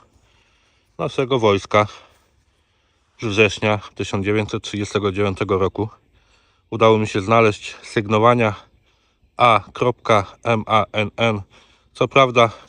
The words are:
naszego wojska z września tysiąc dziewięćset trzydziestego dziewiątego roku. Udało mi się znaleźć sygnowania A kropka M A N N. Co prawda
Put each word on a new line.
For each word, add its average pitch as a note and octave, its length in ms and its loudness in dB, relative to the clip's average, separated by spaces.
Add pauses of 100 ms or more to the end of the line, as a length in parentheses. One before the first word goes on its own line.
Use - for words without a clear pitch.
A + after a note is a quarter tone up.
(960)
naszego C3+ 420 -2
wojska G#2 480 2 (1300)
z - 40 -8
września G#2+ 540 0 (160)
tysiąc G2+ 300 -6
dziewięćset G#2 380 -4
trzydziestego G2+ 480 -4
dziewiątego G2 460 -2
roku. F#2+ 320 -2 (800)
Udało A2 280 4
mi G#2+ 100 -2
się G#2+ 140 -4
znaleźć A2 640 0
sygnowania A2 720 2 (840)
A A#2 220 4 (140)
kropka A2+ 520 0 (180)
M A2+ 240 -2
A G#2 240 0
N G#2 260 -4
N. A2+ 240 -2 (520)
Co B2+ 140 -2
prawda B2 420 2 (200)